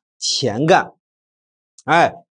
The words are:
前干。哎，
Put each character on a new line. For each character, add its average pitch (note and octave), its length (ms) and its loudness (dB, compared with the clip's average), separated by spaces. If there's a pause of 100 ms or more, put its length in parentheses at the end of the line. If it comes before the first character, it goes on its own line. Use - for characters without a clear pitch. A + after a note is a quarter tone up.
(180)
前 A#2+ 460 -4
干。 D#3+ 280 2 (920)
哎， D#3 300 2 (180)